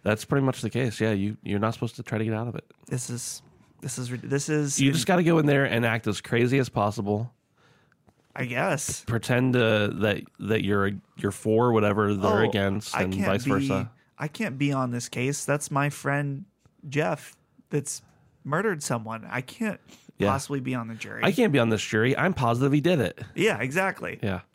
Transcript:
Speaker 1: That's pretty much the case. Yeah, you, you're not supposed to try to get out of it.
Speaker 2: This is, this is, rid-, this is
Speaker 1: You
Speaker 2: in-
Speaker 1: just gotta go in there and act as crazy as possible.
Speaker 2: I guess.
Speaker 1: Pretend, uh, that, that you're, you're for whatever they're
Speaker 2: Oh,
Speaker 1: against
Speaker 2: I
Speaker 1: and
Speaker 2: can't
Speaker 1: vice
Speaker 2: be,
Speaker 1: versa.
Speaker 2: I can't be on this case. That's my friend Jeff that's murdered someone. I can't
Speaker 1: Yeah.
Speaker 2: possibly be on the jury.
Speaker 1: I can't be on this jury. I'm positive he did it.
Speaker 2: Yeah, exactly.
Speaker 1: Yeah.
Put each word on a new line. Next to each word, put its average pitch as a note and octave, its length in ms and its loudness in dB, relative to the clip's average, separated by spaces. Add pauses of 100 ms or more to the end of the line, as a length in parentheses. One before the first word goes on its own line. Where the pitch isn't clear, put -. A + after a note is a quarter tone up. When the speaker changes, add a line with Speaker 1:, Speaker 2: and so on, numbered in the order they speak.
Speaker 1:
That's G#2 220 0
pretty C#3 200 2
much C3 160 0
the A2+ 80 -2
case. A#2+ 300 -2
Yeah, A2 140 2
you, G2+ 300 -2
you're G2+ 160 -2
not A2+ 140 0
supposed - 220 -6
to A#2+ 80 -14
try A2+ 140 -6
to A2 80 -2
get A2 80 -2
out A#2 160 -4
of A2 60 -10
it. - 100 -10 (220)
Speaker 2:
This B2+ 220 -6
is, - 320 -10 (380)
this - 180 -8
is, B2 140 -8
rid-, B2+ 180 -8
this C#3 200 0
is D3 320 0
Speaker 1:
You C3+ 80 6
Speaker 2:
in- C#3 40 2
Speaker 1:
just - 140 0
gotta D3+ 160 4
go E3 140 6
in D3+ 80 4
there C#3 180 6
and A#2 220 2
act A2+ 220 0
as G2+ 120 -2
crazy B2 400 2
as B2 80 0
possible. G#2 640 0 (1040)
Speaker 2:
I C3 100 -6
guess. C#3+ 600 -2
Speaker 1:
Pretend, B2 500 2
uh, G#2+ 320 4 (120)
that, G#2 240 0 (160)
that G2+ 240 0
you're, G2 280 2 (260)
you're G2+ 140 -2
for A2+ 400 2
whatever G#2 440 4
they're G#2 280 2
Speaker 2:
Oh, A#2 60 2
Speaker 1:
against G2 460 -2
Speaker 2:
I - 80 0
Speaker 1:
and F#2 100 -2
Speaker 2:
can't G2 140 0
Speaker 1:
vice G2+ 180 0
Speaker 2:
be, C#3 60 0
Speaker 1:
versa. C3+ 400 0 (260)
Speaker 2:
I D3 100 -6
can't D3+ 300 -6
be C#3+ 160 0
on C3 180 -2
this A#2+ 160 -6
case. C3 380 -4
That's D3 240 -2
my C#3+ 220 0
friend C#3+ 540 -4 (440)
Jeff D3+ 460 -2 (340)
that's - 320 -4 (420)
murdered E3 380 -2
someone. A2+ 480 -6
I B2 120 -4
can't - 380 -6 (380)
Speaker 1:
Yeah. G2 140 2
Speaker 2:
possibly C#3 300 -2
be B2+ 120 -4
on A#2 140 -6
the A2+ 80 -12
jury. G#2+ 280 -8
Speaker 1:
I G3 80 4
can't G#3 220 2
be C3+ 60 6
on A#2 100 4
this G#2+ 140 2
jury. A2+ 340 2
I'm F3 160 0
positive B2+ 400 2
he D3 80 4
did E3+ 180 2
it. F#2 220 -2 (140)
Speaker 2:
Yeah, F3 240 0
exactly. C3 640 -4
Speaker 1:
Yeah. F#2 160 -2 (160)